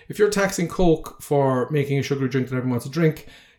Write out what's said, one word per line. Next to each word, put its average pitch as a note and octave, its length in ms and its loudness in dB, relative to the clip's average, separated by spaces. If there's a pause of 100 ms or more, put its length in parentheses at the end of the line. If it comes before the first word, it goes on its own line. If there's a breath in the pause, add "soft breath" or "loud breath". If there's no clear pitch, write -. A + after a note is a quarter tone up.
if C#3+ 100 -6
you're G#3 100 4
taxing F#3+ 380 0
Coke - 540 0
for C3 480 0
making C#3 300 0
a B2+ 40 0
sugary C3+ 240 -2
drink B2 220 -2
that B2+ 60 -6
everyone B2+ 160 -2
wants A#2+ 140 -2
to C3 60 -12
drink, D#3+ 360 0 (320 loud breath)